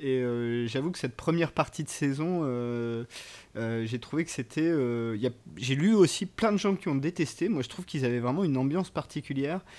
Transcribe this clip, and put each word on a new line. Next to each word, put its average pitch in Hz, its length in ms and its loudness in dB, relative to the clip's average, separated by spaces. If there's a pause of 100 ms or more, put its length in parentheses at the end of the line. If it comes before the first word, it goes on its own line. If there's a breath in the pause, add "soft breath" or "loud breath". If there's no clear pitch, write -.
Et, 131 160 2
euh, 120 480 0
j'avoue 135 240 -2
que - 80 -6
cette 123 160 -4
première 165 380 0
partie - 320 -2
de - 40 -6
saison, 156 540 0
euh, 120 600 -2 (520 loud breath)
euh, 113 300 -2
j'ai 120 140 -4
trouvé 156 240 -2
que - 80 -8
c'était, 139 340 -4
euh, 120 500 2
y 120 120 0
a, - 20 2 (280)
j'ai 131 180 0
lu 196 180 6
aussi 190 320 6
plein 220 240 2
de 208 60 4
gens 196 180 2
qui - 140 -4
ont 143 80 2
détesté. 160 520 0
Moi, 156 140 0
je - 60 -6
trouve - 160 -12
qu'ils 135 200 -2
avaient 120 140 2
vraiment 131 240 0
une 147 140 2
ambiance 143 340 2
particulière 147 720 -4 (180 soft breath)